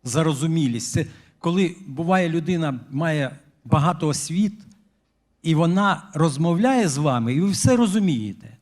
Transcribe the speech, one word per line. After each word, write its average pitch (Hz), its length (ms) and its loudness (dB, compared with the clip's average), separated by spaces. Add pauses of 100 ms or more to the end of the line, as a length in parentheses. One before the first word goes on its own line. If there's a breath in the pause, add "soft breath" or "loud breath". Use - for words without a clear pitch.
Зарозумілість. 147 880 -2
Це 165 140 -2 (320 loud breath)
коли, 175 380 0 (100)
буває, 170 420 0
людина 160 520 -2 (100)
має 143 480 -4 (260)
багато 156 440 2
освіт, 196 520 -2 (800)
і 160 120 0
вона 175 600 2
розмовляє 170 720 2
з 135 80 -2
вами, 127 380 0
і 151 60 2
ви 196 100 2
все 254 260 2
розумієте. 185 840 -2